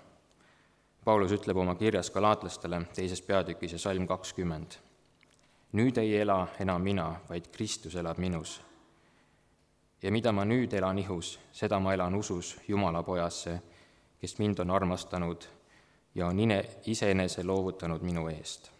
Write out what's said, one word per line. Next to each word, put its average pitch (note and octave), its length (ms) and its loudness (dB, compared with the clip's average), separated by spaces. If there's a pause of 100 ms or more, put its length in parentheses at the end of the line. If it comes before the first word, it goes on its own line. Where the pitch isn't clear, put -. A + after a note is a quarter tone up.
(1040)
Paulus G2+ 280 6
ütleb G2+ 240 0
oma F#2 220 4
kirjas G#2 320 2
galaatlastele F#2+ 720 0 (140)
teises F#2 280 -4
peatükis E2+ 500 0
ja E2+ 60 -8
salm F#2 280 0
kakskümmend: F2 680 -4 (1000)
„Nüüd A#2+ 260 2
ei A2 200 4
ela G2 300 4 (120)
enam F#2 220 2
mina, E2+ 460 -2
vaid F2 240 -8
Kristus - 420 -8
elab E2+ 240 -4
minus. F2+ 420 -4 (1400)
Ja G2 100 0
mida A2+ 200 2
ma G2+ 120 2
nüüd A2+ 300 2
elan F#2+ 240 2
ihus, F2+ 400 -6 (140)
seda G#2 280 0
ma F#2+ 140 2
elan F#2 200 0
usus G2 420 -4 (120)
Jumala F#2+ 340 2
Pojasse, E2+ 600 -4 (580)
kes - 180 -8
mind G#2 200 2
on F2+ 120 0
armastanud F2+ 760 0 (680)
ja F2+ 120 0
on F2+ 120 2
ine-, G2+ 260 4 (220)
iseenese F#2+ 560 2
loovutanud F2+ 600 -2
minu E2+ 260 -2
eest.“ - 520 -10